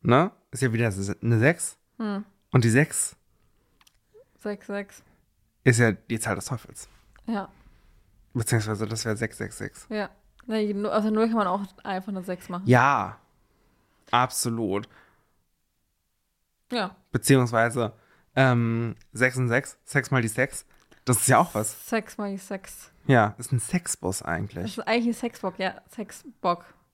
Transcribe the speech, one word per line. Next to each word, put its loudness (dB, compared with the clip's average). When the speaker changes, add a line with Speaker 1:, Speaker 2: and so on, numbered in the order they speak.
Speaker 1:
ne? 4
Ist -6
ja 2
wieder 2
s-, -2
eine 2
sechs. 2
Speaker 2:
Hm. -6
Speaker 1:
Und 6
die 4
sechs 0
Speaker 2:
Sechs -10
sechs. -10
Speaker 1:
ist 6
ja 6
die -6
Zahl -2
des -8
Teufels. -12
Speaker 2:
Ja. -6
Speaker 1:
Beziehungsweise -2
das -6
wäre -2
sechs -6
sechs -10
sechs. -12
Speaker 2:
Ja. -6
Nee, -2
nu-, -2
aus 0
der 2
Null 2
kann 0
man 2
auch 0
einfach -6
eine -8
sechs -8
machen. -8
Speaker 1:
Ja. 4
Absolut. 0
Speaker 2:
Ja. -4
Speaker 1:
Beziehungsweise, 2
ähm, 2
sechs 0
und 0
sechs, -2
sechs -2
mal 2
die 0
sechs. -4
Das 2
ist -2
ja 6
auch 2
was. -4
Speaker 2:
Sechs -4
mal -6
die -8
sechs. -14
Speaker 1:
Ja, 6
ist -8
ein 2
Sexbus -4
eigentlich. -6
Speaker 2:
Das -8
ist -8
eigentlich 0
ein 0
Sexbock, -8
ja. -4
Sexbock. -6